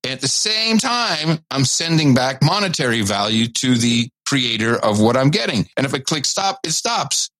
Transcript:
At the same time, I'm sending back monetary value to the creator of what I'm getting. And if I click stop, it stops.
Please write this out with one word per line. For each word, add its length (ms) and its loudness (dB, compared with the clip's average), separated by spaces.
At 140 -6
the 80 -2
same 500 0
time, 600 -2
I'm 140 0
sending 500 2
back 280 0
monetary 600 0
value 460 0
to 260 0
the 340 0
creator 520 0
of 240 2
what 160 4
I'm 140 4
getting. 360 0
And 80 0
if 80 -2
I 60 -2
click 260 -4
stop, 400 -2
it 60 -4
stops. 680 -4